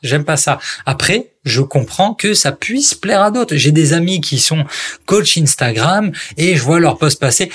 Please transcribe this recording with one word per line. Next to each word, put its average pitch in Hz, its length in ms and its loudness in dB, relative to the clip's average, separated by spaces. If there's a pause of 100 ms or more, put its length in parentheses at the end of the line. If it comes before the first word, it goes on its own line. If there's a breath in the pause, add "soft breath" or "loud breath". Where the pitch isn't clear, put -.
J'aime 143 220 0
pas 151 140 -2
ça. 131 200 0 (300 loud breath)
Après, 170 400 -2 (160)
je 127 180 0
comprends 147 540 0
que 208 180 -2
ça 143 180 2
puisse 254 440 -2
plaire 196 260 0
à 208 80 4
d'autres. 226 260 -2
J'ai 139 160 2
des 151 220 4
amis 175 280 0
qui - 180 -4
sont 156 240 0 (420 loud breath)
coach 208 320 2
Instagram 151 760 0 (260 loud breath)
et 175 180 2
je 139 80 2
vois 160 160 4
leur 156 180 4
post 147 220 0
passer. « 143 360 0